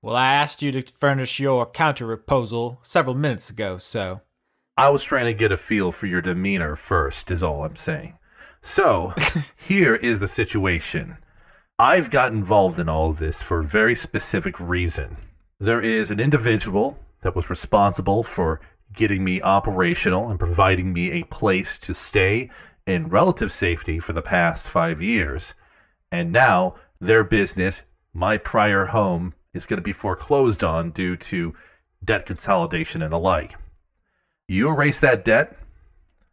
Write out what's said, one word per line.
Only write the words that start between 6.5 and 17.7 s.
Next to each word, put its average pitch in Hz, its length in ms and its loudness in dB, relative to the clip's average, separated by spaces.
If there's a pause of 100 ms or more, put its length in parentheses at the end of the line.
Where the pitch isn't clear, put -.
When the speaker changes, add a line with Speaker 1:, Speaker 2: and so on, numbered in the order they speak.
Speaker 2:
first, 78 560 -2
is 87 120 -2
all 76 220 -4
I'm 78 120 -10
saying. - 420 -8 (440)
So, 92 520 2 (220)
<laughs> 147 200 -6
here 175 380 2
is 117 240 0
the 101 80 -2
situation. 95 920 -2 (600)
I've 139 320 6
got 127 220 2
involved 98 480 2
in 80 80 -2
all 80 220 2
of 76 100 -4
this 78 220 -4
for 85 180 -2
a 78 40 -2
very 107 300 2
specific - 640 -4
reason. 87 600 -4 (420)
There 113 200 2
is 110 300 -2
an 101 80 -4
individual 113 800 0 (220)
that 90 160 -4
was 90 120 -4
responsible 101 760 2